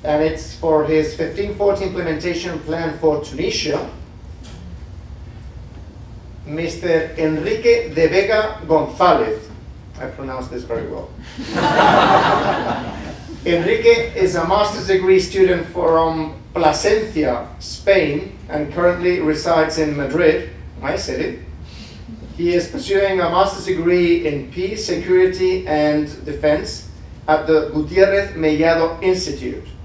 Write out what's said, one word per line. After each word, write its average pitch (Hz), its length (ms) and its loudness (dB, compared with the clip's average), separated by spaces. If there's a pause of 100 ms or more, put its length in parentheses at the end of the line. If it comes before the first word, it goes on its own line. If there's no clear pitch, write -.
and 151 180 2
it's 156 320 -2
for 156 300 2
his 156 300 0
fifteen 202 400 -4
forty 196 300 0
implementation 170 760 -4
plan 156 380 -4
for 151 260 2
Tunisia, 147 640 -4 (2500)
Mister 160 720 0
Enrique 165 800 2
de 160 140 4
Vega 214 580 2
González. 151 720 4 (580)
I 127 80 -10
pronounced 131 440 -10
this 123 140 -8
very 113 240 -4
well. - 200 -10 (300)
<laughs> - 2000 2
Enrique 226 680 4
is 185 200 2
a 165 120 0
master's 202 420 2
degree 185 320 6
student 180 480 2
from 160 640 0 (200)
Plasencia, 156 920 0 (160)
Spain, 175 720 0 (140)
and 151 240 -4
currently 175 460 2
resides 156 580 0
in 147 180 0
Madrid, 156 540 2 (320)
my 143 140 -4
city. - 480 -6 (920)
He 175 180 0
is 170 140 2
pursuing 190 520 0
a 170 100 2
master's 190 360 2
degree 170 640 2
in 139 240 -4
peace, 190 340 -4
security, 185 800 2
and 151 400 2 (180)
defense - 640 0 (380)
at 156 220 2
the 156 260 4
Gutierrez 190 600 4
Mellado 165 680 2
Institute. 147 640 -2 (180)